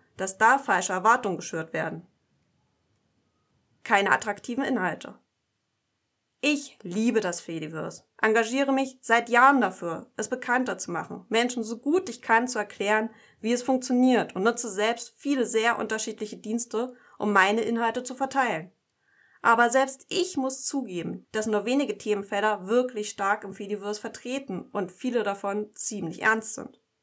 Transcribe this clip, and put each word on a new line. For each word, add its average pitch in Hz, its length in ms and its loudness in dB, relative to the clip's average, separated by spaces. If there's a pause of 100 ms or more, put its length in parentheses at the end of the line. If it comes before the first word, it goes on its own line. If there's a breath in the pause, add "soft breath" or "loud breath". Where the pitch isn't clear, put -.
(180 loud breath)
dass 190 200 -4
da 233 200 8
falsche 190 360 0
Erwartungen 202 420 4
geschürt - 380 -8
werden. 160 340 -6 (1800)
Keine 196 280 4
attraktiven 226 520 -2
Inhalte. 185 560 -4 (1200)
Ich 285 440 -2
liebe 214 360 0
das 180 220 -4
Fediverse, 160 640 -10 (160)
engagiere 233 500 2
mich 269 300 -2
seit 233 260 2
Jahren 254 320 6
dafür, 185 560 -4
es 214 140 -6
bekannter 247 480 -2
zu - 140 -8
machen, 175 360 -8
Menschen 240 360 0
so 226 160 -8
gut 359 280 0
ich 233 140 -10
kann 233 260 2
zu 240 120 -4
erklären, 208 500 -2 (320 loud breath)
wie 220 100 0
es 240 120 0
funktioniert 254 720 2
und 185 80 -2
nutze 233 260 0
selbst 214 480 -2
viele 269 280 0
sehr 220 340 2
unterschiedliche 220 580 -6
Dienste, 226 580 -4 (220 loud breath)
um 208 160 0
meine 202 280 6
Inhalte 233 420 -2
zu 254 120 -8
verteilen. 247 560 -2 (720 soft breath)
Aber 233 280 6
selbst 262 380 2
ich 339 300 -2
muss 262 260 -2
zugeben, 185 720 -6
dass 214 120 -2
nur 208 200 2
wenige 247 320 0
Themenfelder 202 680 -2
wirklich 240 420 0
stark 208 340 0
im 196 100 -10
Fediverse 202 460 -6
vertreten 240 640 -6 (100)
und 180 220 -4
viele 233 300 -2
davon 202 500 -4
ziemlich 180 480 -6
ernst 220 320 2
sind. - 260 -14 (240)